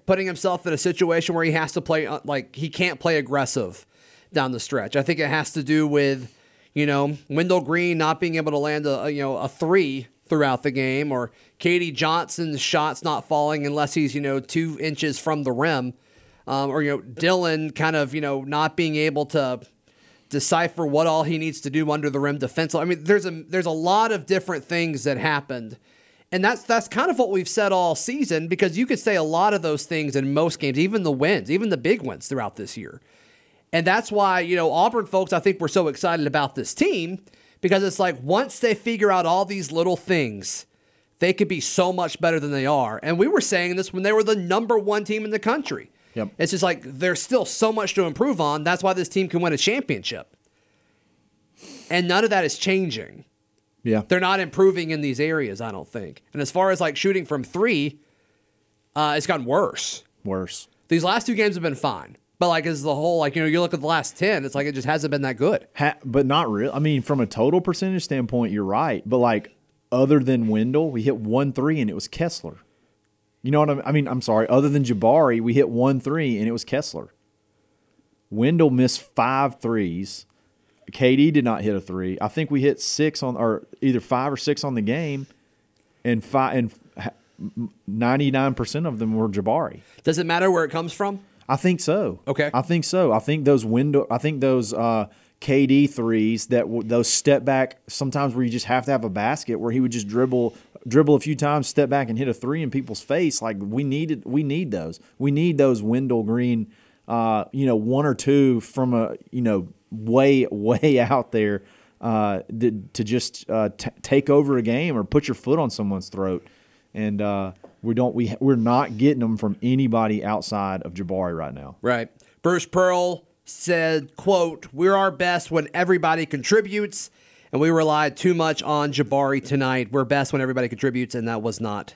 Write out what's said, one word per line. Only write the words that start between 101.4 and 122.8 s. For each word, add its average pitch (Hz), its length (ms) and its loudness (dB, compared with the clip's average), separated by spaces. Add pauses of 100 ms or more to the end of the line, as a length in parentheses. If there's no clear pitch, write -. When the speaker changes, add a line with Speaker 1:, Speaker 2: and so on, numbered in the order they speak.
Speaker 2:
step 143 200 2
back, 131 220 0
and 113 80 -2
hit 135 100 -2
a 117 60 0
three 147 300 -4
in 127 80 -4
people's 127 300 -6
face. 151 420 -2
Like, 110 160 -4
we 107 240 -4
needed, 143 420 -4
we 143 180 0
need 147 280 -2
those. 82 280 -6 (200)
We 135 100 2
need 151 300 2
those 127 240 4
Wendell 120 400 0
Green, 113 480 0 (360)
uh, 113 440 0
you 135 160 0
know, 120 80 4
one 127 320 2
or 131 80 2
two 135 460 4
from 127 340 0
a, 113 200 0 (140)
you 123 120 -4
know, 101 260 2 (240)
way, 127 560 4
<laughs> - 40 -6
way 120 480 2
out 120 320 0
there, 104 300 0 (400)
uh, 107 380 0 (200)
to, 117 120 2 (220)
to 120 100 -2
just, 113 480 -4
uh, 107 260 2
t-, - 140 -10 (100)
take 139 300 2
over 143 260 4
a 120 60 0
game 131 340 0
or 107 60 -2
put 143 240 0
your 123 80 -2
foot 147 240 0
on 139 100 0
someone's 98 400 -4
throat. 95 380 -4 (480)
And, 104 260 -4
uh, 98 300 -2 (300)
we 113 120 -2
don't, 123 220 0
we, 117 240 -2
we're 135 160 4
not 120 420 0
getting 135 220 4
them 113 180 0
from 101 240 -2
anybody 113 640 2
outside 98 560 -4
of 87 140 -12
Jabari 92 420 -4
right 73 160 -8
now. 69 300 -16
Speaker 1:
Right. 117 260 -2 (320)
Bruce 175 240 0
Pearl 180 640 0 (160)